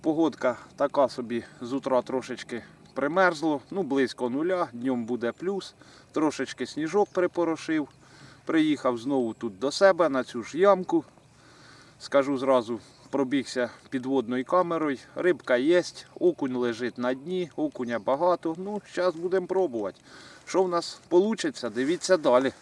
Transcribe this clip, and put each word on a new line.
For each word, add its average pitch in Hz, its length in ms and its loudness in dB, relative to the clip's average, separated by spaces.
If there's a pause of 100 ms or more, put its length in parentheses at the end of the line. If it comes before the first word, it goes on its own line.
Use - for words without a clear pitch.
Погодка 147 560 0 (180)
така 139 340 2
собі, 117 340 -6 (180)
з 123 120 -8
утра 127 280 0
трошечки 123 600 -8 (300)
примерзло, 156 680 0 (100)
ну, 190 120 -4
близько 127 460 0
нуля, 165 440 -2
днем 120 320 -2
буде 117 260 -2
плюс. 185 440 -6 (360)
Трошечки 151 540 -2
сніжок 160 480 -2
припорошив. 165 760 -2 (580)
Приїхав 147 520 2
знову 120 360 -2
тут 104 260 -8
до 135 120 -2
себе, 180 380 4
на 131 140 0
цю 113 200 -8
ж 139 140 -10
ямку. 185 460 4 (960)
Скажу 139 380 2
зразу, 123 420 2 (300)
пробігся 127 600 -2 (200)
підводною 127 560 -2
камерою. 165 520 0 (180)
Рибка 160 420 2
єсть, 170 500 2 (120)
окунь 143 360 0
лежить 120 420 -2
на 123 160 0
дні, 170 420 -6
окуня 120 440 -4
багато. 165 580 0
Ну, 196 280 -8
щас 175 300 -2
будемо 180 320 -2
пробувати. 127 540 -2 (440)
Що 185 180 2
в 180 60 0
нас 170 400 -4
получиться, 180 600 2
дивіться 156 480 0
далі. 135 440 4